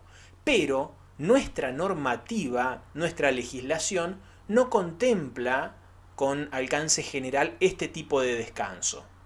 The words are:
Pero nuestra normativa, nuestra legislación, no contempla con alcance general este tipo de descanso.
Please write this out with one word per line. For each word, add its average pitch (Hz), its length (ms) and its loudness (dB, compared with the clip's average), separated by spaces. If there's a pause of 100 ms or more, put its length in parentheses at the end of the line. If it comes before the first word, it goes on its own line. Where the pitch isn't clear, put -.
(440)
Pero 147 500 2 (240)
nuestra 175 540 2
normativa, 135 1120 -2 (100)
nuestra 151 380 0
legislación, 151 880 -4 (260)
no 247 220 4
contempla 160 1080 0 (380)
con 143 360 0
alcance 147 500 0
general 135 580 -2
este 180 280 2
tipo 147 340 0
de 123 140 2
descanso. 104 680 -6 (220)